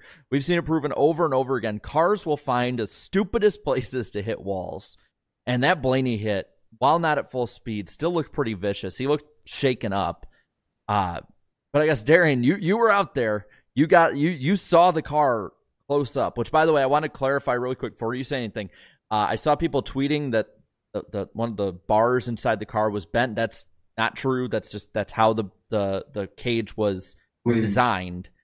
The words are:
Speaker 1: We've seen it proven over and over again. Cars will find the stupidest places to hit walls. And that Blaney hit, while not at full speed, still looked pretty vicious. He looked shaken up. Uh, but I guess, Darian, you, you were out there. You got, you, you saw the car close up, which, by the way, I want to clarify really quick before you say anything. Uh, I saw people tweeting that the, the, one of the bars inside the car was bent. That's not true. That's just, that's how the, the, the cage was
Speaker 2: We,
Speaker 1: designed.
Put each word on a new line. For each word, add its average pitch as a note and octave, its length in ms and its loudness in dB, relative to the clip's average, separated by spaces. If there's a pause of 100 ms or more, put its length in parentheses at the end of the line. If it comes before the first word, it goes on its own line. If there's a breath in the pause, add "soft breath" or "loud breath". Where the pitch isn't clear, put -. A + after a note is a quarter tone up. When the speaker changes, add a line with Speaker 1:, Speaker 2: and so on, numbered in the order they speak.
(300 soft breath)
Speaker 1:
We've C#3 140 0
seen F3 140 2
it E3 60 -2
proven D3 320 -2
over D#3 300 2
and C#3+ 80 0
over C3 220 0
again. G#2+ 240 -4
Cars F#3 440 0
will D3+ 140 -2
find B2 400 -2
the A2 80 -2
stupidest G3+ 760 0
places B2+ 500 -2
to G#2 100 -6
hit A2 180 -6
walls. F#2 560 -8 (500)
And B2 180 0
that D#3+ 180 2
Blaney B2+ 360 0
hit, G#2 300 -4 (300)
while D3+ 220 4
not D#3 180 0
at - 120 -6
full B2 180 -2
speed, G#2+ 400 -8
still E3+ 240 -4
looked E3 200 -4
pretty A#2 220 -4
vicious. G2+ 440 -4
He B2+ 100 -4
looked - 400 -4
shaken B2 440 -2
up. F2+ 340 -4 (640)
Uh, F#2+ 320 0 (520)
but D3 100 4
I D#3 40 4
guess, C3 180 0
Darian, D3 400 6
you, D3 120 4
you G3 200 0
were A3+ 140 4
out G3+ 240 2
there. G#2+ 320 -2 (280 soft breath)
You D3 140 2
got, E3+ 280 6
you, D3 140 0
you D3+ 260 -2
saw F3 360 4
the D#3 100 -2
car C3 500 0 (360)
close C#3+ 280 0
up, A2+ 220 -2
which, A#2 140 -4
by D#3 140 4
the E3 60 4
way, D3 100 4
I C3+ 40 2
want D3 180 2
to D#3 40 -2
clarify C3+ 460 -2
really B2 200 -2
quick A#2+ 200 -8
before A#2 200 -4
you B2+ 80 -6
say C3+ 160 -6
anything. G#2+ 320 -6 (400 soft breath)
Uh, G#2+ 200 2
I G#2+ 40 -2
saw D3 220 2
people C#3+ 260 0
tweeting C#3 500 -2
that A2 140 2 (480)
the, G2+ 160 -6
the, G2+ 220 -6
one A#2 180 -4
of G#2+ 60 -10
the G2 160 -2
bars A2+ 560 2
inside A2+ 320 -2
the G#2+ 60 -10
car A2 240 0
was G2+ 160 -4
bent. A#2+ 280 0
That's A2+ 320 -4 (320)
not A#2 160 0
true. B2+ 340 -2
That's G#2+ 220 -4
just, - 220 -10
that's G#2+ 200 -4
how A2+ 200 4
the, A2 120 -2 (260)
the, G2 420 -2
the G2+ 140 -6 (100)
cage A#2 400 -4
was G2+ 400 -2 (280)
Speaker 2:
We, A#2+ 160 4
Speaker 1:
designed. G2+ 680 0 (140)